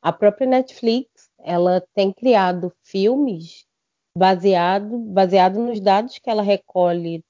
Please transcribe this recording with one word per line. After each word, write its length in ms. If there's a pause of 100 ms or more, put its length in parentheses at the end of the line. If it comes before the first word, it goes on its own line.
A 100
própria 340
Netflix, 920
ela 420 (140)
tem 180
criado 600 (100)
filmes 840 (520)
baseado, 840
baseado 640
nos 200
dados 380
que 100
ela 140
recolhe 880